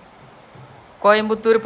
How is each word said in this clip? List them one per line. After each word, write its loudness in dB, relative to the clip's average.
കോയമ്പത്തൂർ, 0